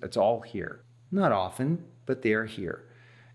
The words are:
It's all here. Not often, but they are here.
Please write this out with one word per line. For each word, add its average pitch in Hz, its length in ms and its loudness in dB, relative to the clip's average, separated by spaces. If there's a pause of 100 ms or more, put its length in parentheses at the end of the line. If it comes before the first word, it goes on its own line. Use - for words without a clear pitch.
It's - 160 -8
all 110 260 4
here. - 400 -8 (280)
Not 180 220 2
often, 127 520 0 (220)
but - 160 -2
they 110 100 4
are 110 120 2
here. 101 400 -8 (500)